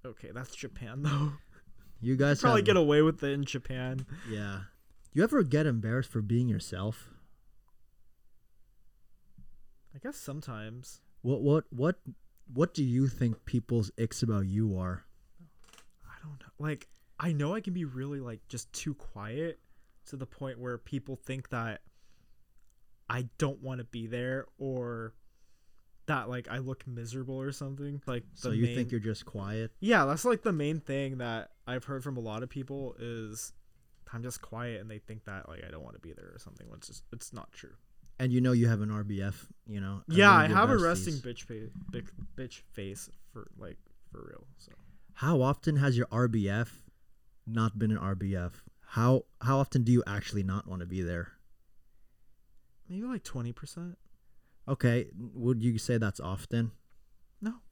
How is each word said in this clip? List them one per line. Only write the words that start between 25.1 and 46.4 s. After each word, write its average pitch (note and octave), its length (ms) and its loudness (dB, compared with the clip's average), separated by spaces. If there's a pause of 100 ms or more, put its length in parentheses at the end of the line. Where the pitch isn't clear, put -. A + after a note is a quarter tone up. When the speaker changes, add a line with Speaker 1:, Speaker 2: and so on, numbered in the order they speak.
Speaker 1:
that, C3 220 -2
like, B2 200 -6
I A#2+ 80 -6
look C3 280 -8
miserable B2+ 540 -8
or C3+ 140 -4
something. C#3 520 -8
Like, A#2+ 280 -4
Speaker 2:
So - 160 -6
Speaker 1:
the G#2+ 80 2
Speaker 2:
you A#2 100 4
think A#2+ 100 -2
Speaker 1:
main B2 120 -2
Speaker 2:
you're A#2+ 100 0
just G#2+ 260 -4
quiet? G#2+ 540 -6
Speaker 1:
Yeah, G3 260 6
that's, D3 200 0
like, A#3 160 2
the A3 100 0
main D#3 300 0
thing C3+ 380 -4
that A#2 320 -6 (140)
I've B2 200 -6
heard C3+ 180 -6
from C3+ 140 -6
a - 40 -6
lot A2+ 220 -6
of B2 60 -10
people C3+ 500 -8
is A2 540 -8 (580)
I'm A#2 120 -8
just B2 180 -8
quiet A2+ 400 -8
and A2 100 -12
they G#2+ 80 -12
think G#2+ 260 -14
that, G2 220 -12
like, E2 180 -14
I - 60 -14
don't D#2 120 -14
wanna A1+ 160 -16
be E2 120 -16
there - 220 -18
or - 60 -16
something, - 300 -18
which - 200 -18
is, - 140 -16 (100)
it's - 180 -12
not - 220 -12
true. - 200 -18 (460)
Speaker 2:
And B2+ 140 2
you B2 80 6
know B2+ 100 6
you A#2 160 8
have A2 140 4
an G#2+ 100 0
R G#2+ 120 -2
B G2+ 180 -2
F, G2 260 -4 (180)
you G#2 160 -6
know, G2 280 -6
a D#3+ 40 0
Speaker 1:
Yeah, G3+ 180 12
I E3+ 160 12
Speaker 2:
million E3+ 100 6
Speaker 1:
have A#3 120 8
a C4 60 6
Speaker 2:
besties. F#3+ 80 4
Speaker 1:
resting F3 320 2
bitch A#2+ 280 -8
fa-, A2 260 -10 (220)
bitch, G#2 180 -6 (260)
bitch B2+ 260 -10 (120)
face G2 360 -10 (220)
for, - 260 -14
like, F#2+ 200 -12 (340)
for - 160 -14
real, - 180 -16 (120)
so. - 140 -20 (420)
Speaker 2:
How C#3+ 280 2
often C#3+ 360 2
has C3+ 200 4
your A#2+ 140 2
R A#2+ 160 2
B A2 220 2